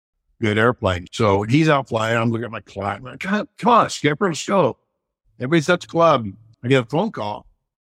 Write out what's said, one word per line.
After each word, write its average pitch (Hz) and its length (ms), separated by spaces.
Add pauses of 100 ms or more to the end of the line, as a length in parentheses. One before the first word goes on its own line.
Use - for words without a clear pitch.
(420)
good 107 160
airplane. 101 540
So 104 320
he's 143 240
out 143 220
flying. 113 280
I'm 117 140
looking 117 140
at 110 60
my 110 100
clock. 101 380
I'm 127 40
like, 123 160
"Come, 196 380
come 214 160
on, 165 160
Skipper, 147 400
let's - 180
go." 170 300 (600)
Everybody's 143 320
at 180 120
the - 60
club. 156 400 (340)
I 120 60
get 131 160
a - 20
phone 180 280
call 104 320 (380)